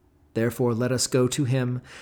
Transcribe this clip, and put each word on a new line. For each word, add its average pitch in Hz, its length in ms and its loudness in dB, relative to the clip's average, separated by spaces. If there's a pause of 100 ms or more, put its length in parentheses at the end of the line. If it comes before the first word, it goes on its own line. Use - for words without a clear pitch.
(360)
Therefore, 117 380 0
let 123 200 0
us 120 140 0
go 127 200 2
to 143 160 -2
him 123 380 0 (200)